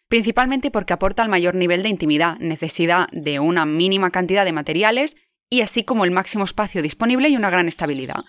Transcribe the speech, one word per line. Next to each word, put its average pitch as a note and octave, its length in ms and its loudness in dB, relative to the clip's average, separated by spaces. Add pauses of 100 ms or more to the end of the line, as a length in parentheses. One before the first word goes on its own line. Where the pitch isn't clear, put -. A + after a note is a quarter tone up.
Principalmente B3+ 640 0
porque G3+ 220 -2
aporta G3 280 0
el A3+ 60 0
mayor F3+ 260 2
nivel F3+ 280 0
de A3 80 -2
intimidad, D#3+ 480 2
necesidad E3+ 760 0
de D3 280 -4
una D#3+ 260 2
mínima F3+ 440 2
cantidad F#3 340 0
de F3 80 0
materiales G#3 640 -2 (340)
y B3 100 2
así A3 240 -2
como A3 200 0
el F3 80 2
máximo F#3+ 320 -2
espacio G3 380 -4
disponible A#3+ 460 0
y C#4 80 4
una G#3 140 0
gran F3 180 2
estabilidad. C#3+ 600 -6